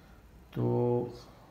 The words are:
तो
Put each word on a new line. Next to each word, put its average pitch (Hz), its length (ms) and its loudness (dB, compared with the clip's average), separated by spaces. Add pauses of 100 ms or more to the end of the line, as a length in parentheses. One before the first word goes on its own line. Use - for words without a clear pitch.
(540)
तो 120 600 2 (360)